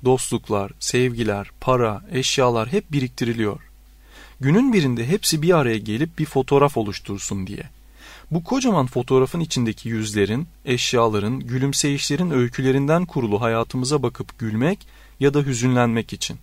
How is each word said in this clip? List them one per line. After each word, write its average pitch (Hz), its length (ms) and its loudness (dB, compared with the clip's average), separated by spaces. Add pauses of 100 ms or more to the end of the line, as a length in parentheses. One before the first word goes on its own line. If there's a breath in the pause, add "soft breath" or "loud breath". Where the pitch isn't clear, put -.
Dostluklar, 107 720 0
sevgiler, 113 680 -2 (120)
para, 120 400 0 (100)
eşyalar 123 600 0
hep 202 200 -2
biriktiriliyor. 117 680 -2 (800 loud breath)
Günün 208 340 4
birinde 127 340 2
hepsi 165 340 0
bir 170 160 4
araya 120 200 2
gelip 110 420 -4
bir 156 60 0
fotoğraf 139 520 2
oluştursun 101 720 -6
diye. - 220 -12 (640 loud breath)
Bu 165 120 -2
kocaman 240 420 2
fotoğrafın 131 540 2
içindeki 120 500 -4
yüzlerin, 107 580 -2 (180)
eşyaların, 117 760 0
gülümseyişlerin 139 920 -2
öykülerinden 139 760 2
kurulu 113 360 -2
hayatımıza 123 600 0
bakıp 120 360 -6
gülmek 117 480 -2 (320 soft breath)
ya 139 140 4
da 147 80 2
hüzünlenmek 123 720 0
için. - 300 -10